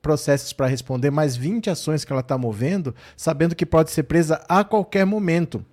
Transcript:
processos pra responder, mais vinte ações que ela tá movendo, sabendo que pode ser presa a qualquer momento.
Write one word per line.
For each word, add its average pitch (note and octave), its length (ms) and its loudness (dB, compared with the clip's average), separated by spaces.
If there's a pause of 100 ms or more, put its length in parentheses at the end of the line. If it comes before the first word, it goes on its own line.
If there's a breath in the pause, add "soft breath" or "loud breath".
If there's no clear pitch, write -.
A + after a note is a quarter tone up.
processos D3 520 0
pra C3+ 160 -2
responder, C3 420 -2
mais C#3+ 260 0
vinte G3+ 320 -4
ações D#3 360 -2
que - 80 -8
ela C3 100 0
tá C3 160 -2
movendo, B2+ 560 -2 (220 loud breath)
sabendo E3 380 0
que E3 120 -2
pode D#3+ 240 4
ser D#3 140 0
presa D#3+ 440 2
a F#3 140 4
qualquer G3+ 420 0
momento. F3 580 -2 (100)